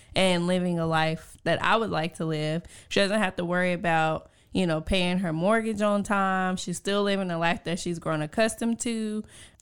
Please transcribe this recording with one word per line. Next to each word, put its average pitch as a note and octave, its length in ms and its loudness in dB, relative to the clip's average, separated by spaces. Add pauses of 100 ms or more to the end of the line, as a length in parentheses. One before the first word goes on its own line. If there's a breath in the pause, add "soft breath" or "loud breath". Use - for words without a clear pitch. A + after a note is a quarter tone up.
(160 loud breath)
and F3+ 320 2
living F3+ 320 0
a E3 80 0
life D#3+ 560 -2
that D#3+ 200 2
I F#3+ 140 4
would A3 140 -2
like D#3+ 240 -2
to E3 100 -4
live. D#3 380 -2 (260 loud breath)
She - 100 2
doesn't G3+ 200 2
have F#3 160 0
to F3+ 100 -4
worry F3+ 280 0
about, D#3+ 580 0 (220 soft breath)
you F#3+ 140 2
know, D#3 140 0
paying F3+ 380 0
her F3+ 120 -2
mortgage G#3 500 0
on G3+ 220 2
time. F#3+ 540 0
She's F3+ 200 -6
still G3+ 260 0
living G3 240 0
the E3+ 100 -4
life E3+ 280 0
that E3+ 140 -2
she's E3+ 200 -4
grown D#3 240 -2
accustomed A3+ 580 0
to. A3 420 -4 (380 loud breath)